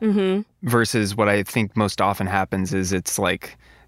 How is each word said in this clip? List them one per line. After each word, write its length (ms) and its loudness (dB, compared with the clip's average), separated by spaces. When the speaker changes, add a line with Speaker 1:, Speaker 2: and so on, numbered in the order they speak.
Speaker 1:
Mm-hmm. 380 2
Speaker 2:
versus 460 2
what 140 2
I 160 2
think 320 -2
most 240 0
often 260 0
happens 480 -2
is 180 0
it's, 280 -4
like, 360 -2